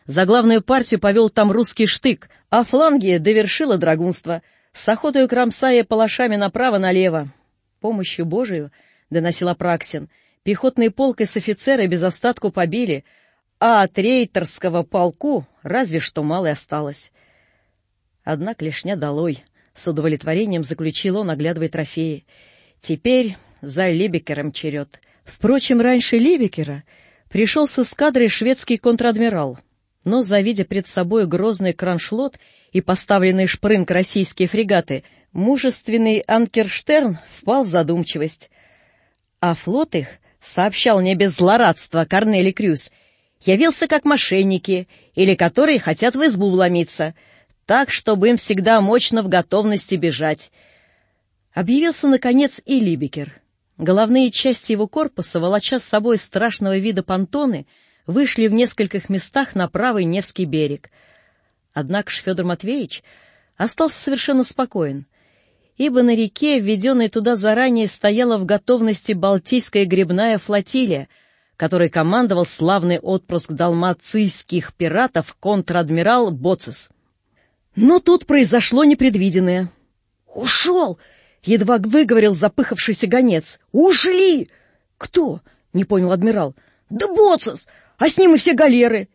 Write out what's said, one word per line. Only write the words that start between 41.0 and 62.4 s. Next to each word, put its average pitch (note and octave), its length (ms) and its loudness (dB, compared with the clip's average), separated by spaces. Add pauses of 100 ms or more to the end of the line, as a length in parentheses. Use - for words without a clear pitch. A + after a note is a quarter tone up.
не F#3+ 140 0
без G3 200 0
злорадства F3+ 720 2
Корнелий F#3+ 460 0
Крюс, — F3+ 400 -4 (540)
"явился D4+ 420 2
как D4+ 180 0
мошенники F#3+ 840 0 (280)
или F#3 200 4
которые B3+ 440 2
хотят A3 360 -2
в C#4+ 120 0
избу G3+ 220 0
вломиться, F3+ 680 0 (500)
так, B3+ 260 0
чтобы G#3+ 380 0
им A#3+ 80 4
всегда G#3+ 440 2
мощно A3+ 420 0
в F#3+ 60 -6
готовности F#3+ 680 0
бежать". D#3 560 -4 (1040)
Объявился, C#4 540 0
наконец, C4 580 2
и C4+ 140 0
Либекер. D3 640 -4 (400)
Головные A3 480 4
части - 440 -2
его G#3 140 -2
корпуса, C#4 520 -6
волоча G3+ 400 -2
с - 40 -12
собой G#3+ 360 0
страшного G3 580 -4
вида F#3+ 240 -2
понтоны, F#3+ 640 -4 (400)
вышли A#3 400 0
в G#3 80 2
нескольких A3 560 -2
местах A3+ 460 -4
на F#3 120 -2
правый G#3 380 -2
Невский F3+ 400 -4
берег. D3 460 -4 (800)
Однако F3 380 -6
ж - 100 -12
Федор F#3 240 -4